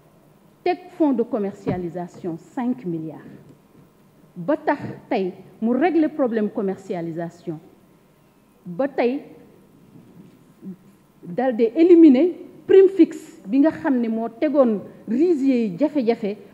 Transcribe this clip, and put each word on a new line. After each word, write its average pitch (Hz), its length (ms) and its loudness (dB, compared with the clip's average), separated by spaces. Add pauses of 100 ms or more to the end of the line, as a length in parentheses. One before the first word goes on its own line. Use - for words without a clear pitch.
(640)
Teg 359 140 -2 (200)
fonds 302 140 2
de 233 120 -2
commercialisation 180 1120 -8
cinq 247 480 -8
milliards. 160 340 -8 (1160)
Ba 180 180 -4
tax 302 240 -4 (300)
tey 190 240 -4 (280)
mu 226 140 -2
régler 311 320 0
problème 233 420 -4
commercialisation. 170 1080 -8 (1080)
Ba 180 220 -6
tey 269 320 -4 (2000)
dal 226 340 -4
di 240 60 2 (120)
éliminer 330 560 8 (340)
prime 381 220 8
fixe - 580 0
bi 226 140 0
nga 311 120 4
xam 269 280 -2
ne 233 80 -2
moo 226 220 -4
tegoon 262 500 0 (300)
rizier 262 580 0
yi 170 100 -8
jafe-jafe 233 600 -2 (160)